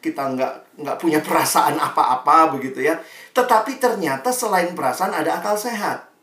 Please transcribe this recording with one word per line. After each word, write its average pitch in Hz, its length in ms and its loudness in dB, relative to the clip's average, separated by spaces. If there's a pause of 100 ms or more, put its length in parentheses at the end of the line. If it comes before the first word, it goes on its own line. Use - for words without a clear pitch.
kita 139 320 -4
nggak, - 480 -6
nggak - 160 -6
punya 156 220 2
perasaan 151 560 2
apa-apa 147 800 4
begitu 131 260 -6
ya. 160 160 0 (400)
Tetapi 247 400 2
ternyata 202 560 0
selain 185 400 0
perasaan 185 400 -4
ada 165 240 -2
akal 208 220 -2
sehat. 208 500 -6 (140)